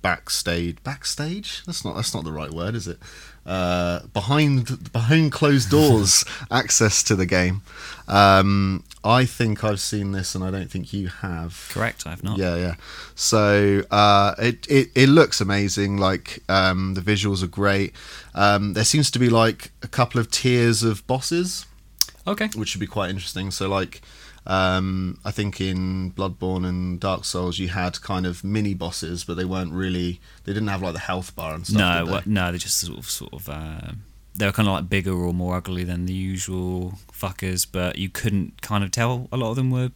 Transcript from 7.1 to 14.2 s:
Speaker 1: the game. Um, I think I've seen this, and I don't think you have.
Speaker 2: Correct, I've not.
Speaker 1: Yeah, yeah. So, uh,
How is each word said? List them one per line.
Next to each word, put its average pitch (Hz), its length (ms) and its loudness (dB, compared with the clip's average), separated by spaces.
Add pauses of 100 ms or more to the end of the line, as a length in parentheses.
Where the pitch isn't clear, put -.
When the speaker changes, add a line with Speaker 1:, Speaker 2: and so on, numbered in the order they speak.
Speaker 1:
the 92 80 2
game. 90 380 2 (460)
Um, 98 760 6 (180)
I 123 220 4
think 113 400 -2
I've 104 160 0
seen 101 320 -4
this, 95 220 -4
and 92 100 -4
I 92 60 -4
don't 95 200 -6
think - 220 -8
you 98 160 -4
have. 85 600 -8
Speaker 2:
Correct, - 360 -6
I've 82 160 -12
not. 101 160 -4
Speaker 1:
Yeah, 90 180 -2
yeah. 87 180 -2 (400)
So, 101 760 4
uh, 101 480 6